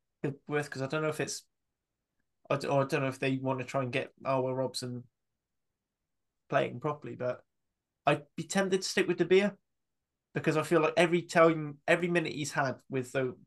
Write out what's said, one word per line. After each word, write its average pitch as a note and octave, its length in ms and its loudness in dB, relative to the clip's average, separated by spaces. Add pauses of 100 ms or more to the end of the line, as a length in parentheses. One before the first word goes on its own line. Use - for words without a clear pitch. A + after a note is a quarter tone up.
(220)
could C#3 120 -4 (140)
worth, D3 200 -4
'cause C3+ 140 -8
I C3+ 60 -4
don't D#3 140 -2
know D#3 60 0
if D3+ 120 -4
it's, - 240 -6 (1080)
I C#3+ 60 0
d-, C3+ 100 -6
or C#3 160 2
I C3+ 40 0
don't C#3 160 0
know C3+ 60 0
if C3 120 -6
they C3+ 160 0
wanna C3 260 -4
try C3+ 200 -4
and B2 100 -6
get C3 200 -4 (120)
Arwa C3 300 0
Robson B2+ 500 -6 (1400)
playing B2 320 0
properly, C#3+ 340 -6
but B2 300 -6 (600)
I'd D3 200 2 (120)
be E3+ 60 -6
tempted F#3+ 400 0
to - 60 -6
stick - 180 0
with F3 120 -2
De F3 60 4
Beer, G3 320 4 (800)
because D3+ 220 0
I D#3 80 0
feel E3 160 4
like D#3 160 2
every E3+ 260 4
time, D#3+ 640 4
every E3+ 220 2
minute E3+ 240 0
he's C#3+ 200 -6
had C3+ 280 -2 (100)
with C3 220 -4
the, C3 240 -2 (100)